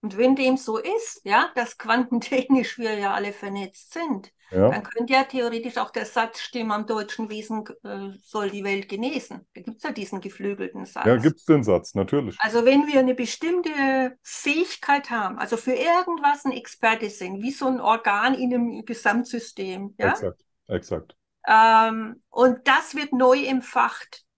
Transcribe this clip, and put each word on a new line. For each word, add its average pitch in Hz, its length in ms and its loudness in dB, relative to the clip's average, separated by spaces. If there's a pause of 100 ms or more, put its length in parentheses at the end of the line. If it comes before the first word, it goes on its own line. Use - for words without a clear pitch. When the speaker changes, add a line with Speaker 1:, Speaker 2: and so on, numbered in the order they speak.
Speaker 1:
Und 196 160 -8
wenn 254 180 6
dem 262 220 2
so 226 220 -4
ist, 453 460 -6
ja, 226 300 2
dass 233 240 -4
quantentechnisch 247 1000 0
wir 220 200 -2
ja 202 160 0
alle 202 180 -4
vernetzt 196 600 -10
sind, 294 400 -6 (180)
Speaker 2:
Ja. 98 200 4
Speaker 1:
dann 196 120 -4
könnte 233 300 -4
ja 262 120 6
theoretisch 233 540 -4
auch 220 120 -4
der 214 160 -6
Satz 226 340 -4
stimmen, 226 320 -6
am 208 140 -4
deutschen 214 440 -6
Wesen, 214 340 -8 (200)
äh, 196 260 -10 (120)
soll 208 280 -4
die 202 140 -8
Welt 196 240 -4
genesen. 226 680 -6
Da - 80 -18
gibt's - 220 -14
ja 311 80 -6
diesen 196 280 -8
geflügelten 196 680 -8
Satz. - 200 -4
Speaker 2:
Ja, 104 100 6
gibt's 123 280 0
den 151 180 6
Satz, 98 320 2
natürlich. 110 460 0
Speaker 1:
Also 220 240 2
wenn 277 240 6
wir 285 100 4
eine 254 160 4
bestimmte 269 1080 -2
Fähigkeit 285 880 -2
haben, 214 280 -4
also 226 180 -4
für 254 180 -2
irgendwas 320 720 0
ein 269 80 -2
Experte 226 560 -2
sind, 196 320 -10
wie 247 120 -4
so 277 160 -4
ein 262 120 -2
Organ 226 540 2
in 247 180 -2
einem 233 320 -2
Gesamtsystem, 208 1120 -4
ja? 202 120 0
Speaker 2:
Exakt, 180 320 -4 (240)
exakt. 90 500 -8 (300)
Speaker 1:
Ähm, 220 840 4
und 247 380 2
das 285 300 2
wird 294 160 -4
neu 254 320 6
empfacht. - 800 -4 (140)